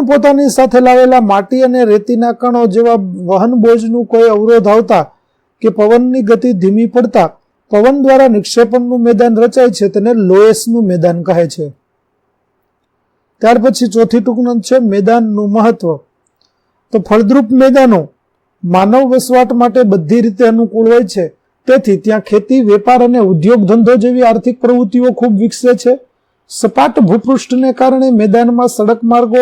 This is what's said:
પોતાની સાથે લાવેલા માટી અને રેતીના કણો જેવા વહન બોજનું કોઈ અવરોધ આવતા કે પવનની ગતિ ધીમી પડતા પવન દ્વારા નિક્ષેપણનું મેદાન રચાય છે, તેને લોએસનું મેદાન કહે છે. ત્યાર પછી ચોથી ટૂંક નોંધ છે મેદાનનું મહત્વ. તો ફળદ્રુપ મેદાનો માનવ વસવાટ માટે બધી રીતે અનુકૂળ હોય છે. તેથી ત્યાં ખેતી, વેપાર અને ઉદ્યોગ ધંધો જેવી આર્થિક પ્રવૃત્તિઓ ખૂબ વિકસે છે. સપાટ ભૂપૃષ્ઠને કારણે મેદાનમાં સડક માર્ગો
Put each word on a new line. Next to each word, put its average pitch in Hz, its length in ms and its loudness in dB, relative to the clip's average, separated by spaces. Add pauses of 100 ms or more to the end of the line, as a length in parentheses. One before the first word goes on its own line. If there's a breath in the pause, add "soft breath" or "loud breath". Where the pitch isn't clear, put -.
પોતાની 285 440 2
સાથે 254 300 0
લાવેલા 254 420 4
માટી 202 400 -2
અને 247 240 0
રેતીના 226 460 0
કણો 240 340 -2
જેવા 226 340 0 (300)
વહન 196 240 0
બોજનું 226 520 0
કોઈ 226 240 2
અવરોધ 214 380 2
આવતા 202 380 0 (560)
કે 226 80 0
પવનની 240 520 0
ગતિ 226 320 0
ધીમી 196 320 0
પડતા 214 440 0 (420)
પવન 233 320 2
દ્વારા 269 240 4
નિક્ષેપણનું 240 760 -2
મેદાન 233 360 2
રચાય 240 320 2
છે, 202 180 -2
તેને 208 260 -2
લોએસનું 220 720 0
મેદાન 175 380 -2
કહે 170 240 -2
છે. 156 180 -10 (1800)
ત્યાર 233 200 2
પછી 247 260 -2
ચોથી 226 320 0
ટૂંક 226 200 -4
નોંધ 240 240 -2
છે 262 160 0
મેદાનનું 208 720 -2
મહત્વ. 208 480 -2 (960)
તો 226 60 0
ફળદ્રુપ 220 520 0
મેદાનો 254 500 2 (640)
માનવ 196 480 0
વસવાટ 254 420 0
માટે 240 300 0
બધી 196 380 0
રીતે 226 260 -2
અનુકૂળ 226 400 0
હોય 233 260 2
છે. 180 120 -4 (420)
તેથી 233 300 2
ત્યાં 214 220 -2
ખેતી, 214 420 -2
વેપાર 214 420 2
અને 240 160 2
ઉદ્યોગ 196 460 2
ધંધો 226 300 2
જેવી 247 260 0
આર્થિક 240 400 0
પ્રવૃત્તિઓ 247 500 0
ખૂબ 233 280 -2
વિકસે 247 360 -2
છે. 247 180 -2 (560)
સપાટ 247 500 -2
ભૂપૃષ્ઠને 247 720 0
કારણે 262 380 0
મેદાનમાં 233 560 0
સડક 226 360 -2
માર્ગો 240 380 0